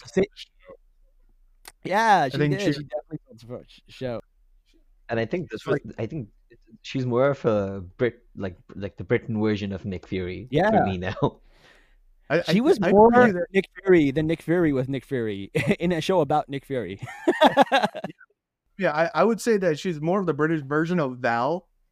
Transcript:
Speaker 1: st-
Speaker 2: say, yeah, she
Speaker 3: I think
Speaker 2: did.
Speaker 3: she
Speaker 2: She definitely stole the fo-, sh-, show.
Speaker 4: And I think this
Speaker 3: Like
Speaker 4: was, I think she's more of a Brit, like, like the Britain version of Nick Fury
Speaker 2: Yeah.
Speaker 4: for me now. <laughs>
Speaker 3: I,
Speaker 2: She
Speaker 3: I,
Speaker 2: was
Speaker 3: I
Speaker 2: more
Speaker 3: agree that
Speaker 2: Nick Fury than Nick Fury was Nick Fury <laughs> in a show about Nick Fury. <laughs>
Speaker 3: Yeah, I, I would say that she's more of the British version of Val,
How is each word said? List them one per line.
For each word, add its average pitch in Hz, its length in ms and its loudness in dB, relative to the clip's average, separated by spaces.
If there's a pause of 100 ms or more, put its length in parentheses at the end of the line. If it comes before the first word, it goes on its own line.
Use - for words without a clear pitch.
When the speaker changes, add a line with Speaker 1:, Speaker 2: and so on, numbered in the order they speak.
Speaker 1:
st- 190 200 0
Speaker 2:
say, - 200 -18 (1400)
yeah, 190 440 4
she 127 60 -8
Speaker 3:
I 139 40 -2
think 151 200 2
Speaker 2:
did. - 40 -4
Speaker 3:
she 175 100 2
Speaker 2:
She 143 120 -6
definitely 147 400 -10
stole 123 140 -20
the 110 80 -20
fo-, 110 200 -14
sh-, - 220 -20
show. 120 320 -10 (880)
Speaker 4:
And 113 120 -2
I 113 60 -2
think 170 240 -6
this - 160 -12
Speaker 3:
Like 151 180 -2
Speaker 4:
was, - 140 -14
I 113 80 -4
think 127 220 -8 (540)
she's 131 240 -6
more 123 240 2
of 139 140 -6
a 98 360 -2 (160)
Brit, - 280 -4 (120)
like, 98 200 -8 (180)
like 95 220 -10
the 107 80 -12
Britain 113 360 -2
version 104 320 0
of 95 120 -10
Nick 95 220 -8
Fury 92 440 -6
Speaker 2:
Yeah. 180 200 2
Speaker 4:
for 185 140 2
me 95 140 -4
now. 95 240 -4
<laughs> - 180 -2 (880)
Speaker 3:
I, 165 140 0
Speaker 2:
She 165 160 2
Speaker 3:
I, - 20 4
Speaker 2:
was 302 220 2
Speaker 3:
I 175 80 2
Speaker 2:
more 214 180 8
Speaker 3:
agree 240 220 6
that 175 240 -4
Speaker 2:
Nick 190 120 2 (180)
Fury 170 260 6
than 156 160 0
Nick 160 160 -2
Fury 165 300 2
was 127 160 -2
Nick 135 160 -6
Fury 107 500 -6
<laughs> 170 240 0
in 175 140 0
a 160 80 -2
show 185 200 2
about 147 280 0
Nick 139 180 -10
Fury. 101 340 -8 (400)
<laughs> 269 400 4 (1000)
Speaker 3:
Yeah, 175 140 0
I, 165 220 0
I 160 100 4
would 214 160 0
say 226 160 0
that 175 220 0
she's 156 240 -6
more 175 180 0
of 185 60 -4
the 160 80 0
British 156 260 0
version 156 400 -2
of 131 160 -4
Val, 123 500 -2 (260)